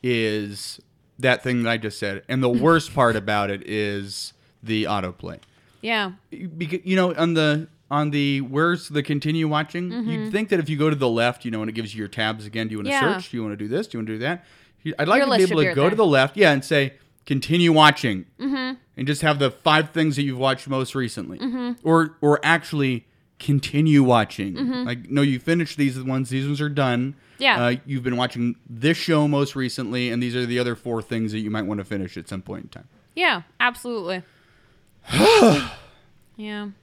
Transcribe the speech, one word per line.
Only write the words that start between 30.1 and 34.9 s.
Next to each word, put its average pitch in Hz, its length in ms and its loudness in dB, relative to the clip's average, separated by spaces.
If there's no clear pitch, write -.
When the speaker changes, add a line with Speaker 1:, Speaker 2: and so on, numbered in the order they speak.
Speaker 1:
and 120 120 -2
these 123 140 -4
are 123 100 -2
the 120 120 -2
other 120 160 -2
four 113 280 -6
things 110 300 -4
that 110 80 -4
you 107 100 -4
might 107 120 -4
wanna 101 220 -4
finish 95 340 -8
at 82 100 -14
some 95 140 -10
point 95 220 -12
in - 40 -20
time. - 200 -20
Speaker 2:
Yeah, 302 260 0
absolutely. 233 640 -4